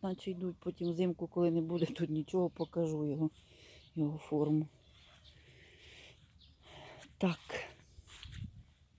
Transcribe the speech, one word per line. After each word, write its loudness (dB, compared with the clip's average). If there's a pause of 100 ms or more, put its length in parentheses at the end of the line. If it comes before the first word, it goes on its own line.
наче -4
йдуть, -4
потім -2
взимку, 0
коли 4
не 4
буде, 2
тут 0
нічого, 2
покажу 0
його, 2 (640)
його 0
форму. 2 (2500)
Так. 2 (1600)